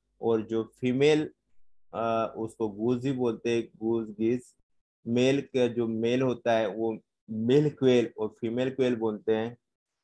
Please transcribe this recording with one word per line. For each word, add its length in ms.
और 200
जो 200
female, 440
अ, 420
उसको 320
गूज 380
ही 60
बोलते 440
हैं, 200
guz 340
giz। 320
Male 340
का 280
जो 200
male 340
होता 300
है 160
वो 300
मेल 400
quail 480
और 100
female 340
quail 220
बोलते 400
हैं। 200